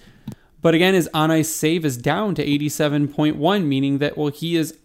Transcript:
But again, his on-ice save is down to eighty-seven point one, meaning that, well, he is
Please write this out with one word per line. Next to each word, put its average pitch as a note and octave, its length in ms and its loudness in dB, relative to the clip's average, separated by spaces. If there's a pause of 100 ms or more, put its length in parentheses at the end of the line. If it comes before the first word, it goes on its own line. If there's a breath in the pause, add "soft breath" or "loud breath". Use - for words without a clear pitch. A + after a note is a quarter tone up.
(600 loud breath)
But E3 140 4
again, F3+ 180 4
his F3 220 2
on-ice D#3+ 340 2
save D#3+ 380 -2
is C3 100 -2
down E3+ 380 -2
to D3 100 -4
eighty-seven D3 640 0
point D3+ 280 0
one, F3 300 0
meaning C#3 320 0
that, C#3+ 200 -4
well, D3 100 -2
he E3 280 -4
is D#3 280 -2